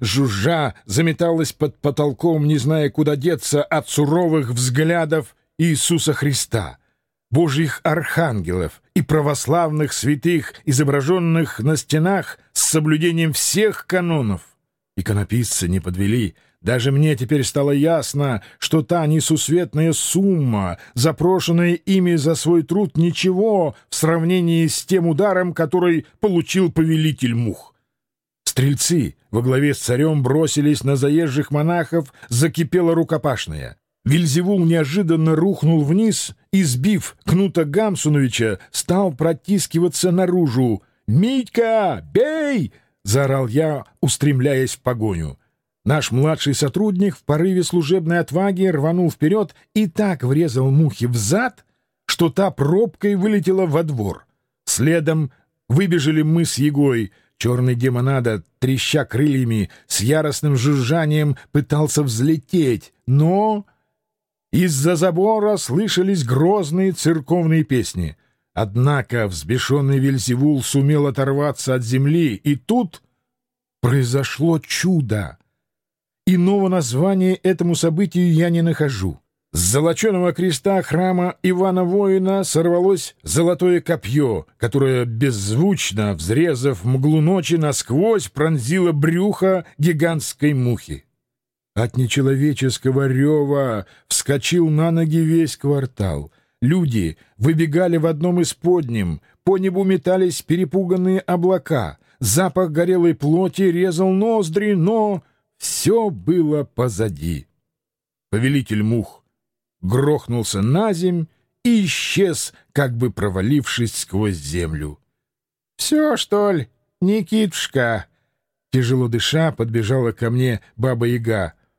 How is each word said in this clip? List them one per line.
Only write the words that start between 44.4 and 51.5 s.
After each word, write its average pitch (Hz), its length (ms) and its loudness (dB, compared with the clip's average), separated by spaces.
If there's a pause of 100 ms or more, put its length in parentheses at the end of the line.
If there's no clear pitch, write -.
в - 60 -16
погоню. 101 580 -4 (460)
Наш 143 260 0
младший 143 440 0
сотрудник 185 640 0
в - 60 -20
порыве 180 400 0
служебной 170 560 0
отваги 185 480 0
рванул 170 420 0
вперёд 185 460 0 (180)
и 214 140 2
так 185 380 -2
врезал 135 480 0
мухе 143 340 2
в 123 100 0
зад, 170 480 -2 (420)